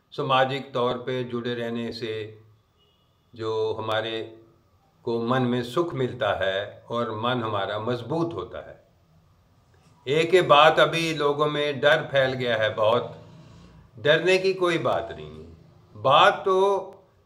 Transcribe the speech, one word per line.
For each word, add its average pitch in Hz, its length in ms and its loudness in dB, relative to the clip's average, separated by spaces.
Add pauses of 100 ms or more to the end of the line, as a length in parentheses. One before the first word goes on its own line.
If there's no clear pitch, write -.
(120)
सामाजिक 131 640 0
तौर 123 200 0
पे 127 300 -6
जुड़े 120 300 -6
रहने 117 380 -6
से, 110 500 -10 (920)
जो 110 380 -2
हमारे 110 640 -4 (680)
को 117 180 -2
मन 127 200 0
में 123 220 0
सुख 170 300 -4
मिलता 107 520 -2
है 98 440 -4
और 117 320 -4
मन 123 220 -2
हमारा 104 360 -4
मजबूत 120 540 -4
होता 80 360 -10
है। - 140 -20 (1200)
एक 160 260 2
ये 180 80 8
बात, 151 380 8
अभी 160 340 2
लोगों 147 340 0
में 147 320 -2
डर 147 180 6 (140)
फैल 131 220 2
गया 120 240 -2
है 107 180 0
बहुत, 113 460 0 (800)
डरने 165 380 4
की 190 160 0
कोई 175 240 0
बात 104 340 -2
नहीं 78 200 -14
है। 78 160 -18 (480)
बात 147 380 6
तो 190 240 -2 (680)